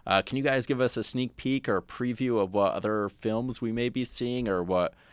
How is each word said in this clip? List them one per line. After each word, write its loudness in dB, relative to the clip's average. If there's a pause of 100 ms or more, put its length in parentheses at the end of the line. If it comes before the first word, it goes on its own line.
Uh, 4
can -2
you 0
guys 2
give 0
us 2
a 0
sneak -4
peek -2
or 4
a -2
preview 0
of 0
what 4
other 0
films -4
we -2
may 0
be -2
seeing, -4
or 2
what, 2 (200)